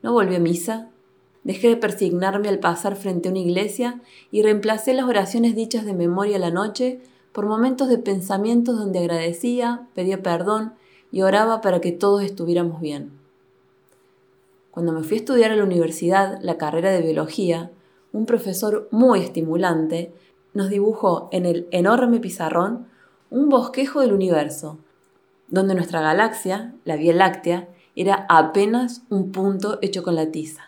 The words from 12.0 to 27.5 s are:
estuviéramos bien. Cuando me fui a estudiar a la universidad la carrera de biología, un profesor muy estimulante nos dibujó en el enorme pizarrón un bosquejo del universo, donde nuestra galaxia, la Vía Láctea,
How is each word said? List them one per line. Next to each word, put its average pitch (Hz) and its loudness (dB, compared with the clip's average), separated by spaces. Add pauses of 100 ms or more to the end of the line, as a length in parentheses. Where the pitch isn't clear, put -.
estuviéramos 170 -2
bien. 143 -8 (1600)
Cuando 170 -2
me 160 -4
fui 185 -2
a 226 -2
estudiar 233 4
a 220 0
la 208 4
universidad 180 2
la 175 -2
carrera 165 0
de 180 2
biología, 165 -2 (400)
un 214 -4
profesor 214 -2
muy 220 6
estimulante 165 -2 (400)
nos 196 -2
dibujó 202 0
en 180 -2
el 170 0
enorme 233 4
pizarrón 175 -2 (420)
un 277 2
bosquejo 269 2
del 240 4
universo, 156 0 (680)
donde 190 2
nuestra 170 -2
galaxia, 202 -2 (120)
la 165 -4
Vía 160 4
Láctea, 175 2 (280)